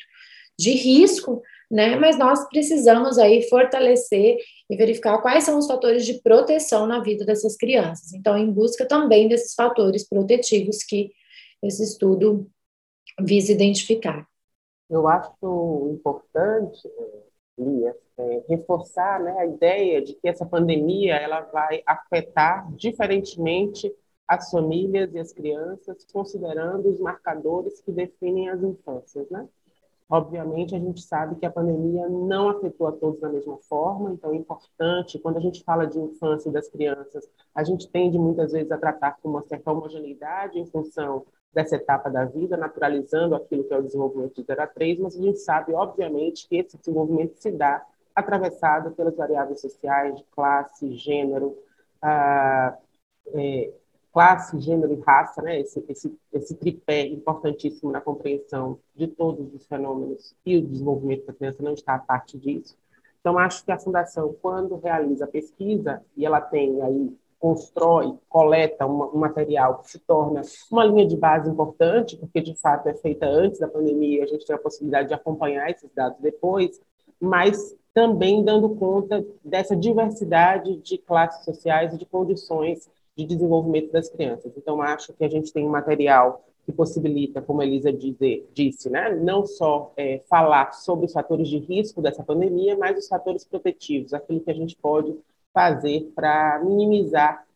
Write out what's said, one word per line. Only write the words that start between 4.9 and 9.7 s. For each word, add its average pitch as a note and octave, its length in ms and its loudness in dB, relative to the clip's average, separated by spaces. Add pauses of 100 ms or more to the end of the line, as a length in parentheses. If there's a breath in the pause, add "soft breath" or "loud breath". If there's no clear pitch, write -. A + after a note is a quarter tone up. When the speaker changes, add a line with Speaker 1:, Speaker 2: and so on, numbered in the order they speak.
Speaker 1:
quais C#4+ 220 4
são D4+ 160 2
os D4 80 0
fatores B3 360 2
de A#3+ 120 -4
proteção A3+ 720 4
na A#3 120 0
vida G#3 260 -2
dessas G#3+ 300 0
crianças. G#3 580 0
Então, G3+ 240 2
em G#3+ 140 2
busca A3+ 360 2
também A3+ 400 6
desses A#3 260 0
fatores G#3+ 540 2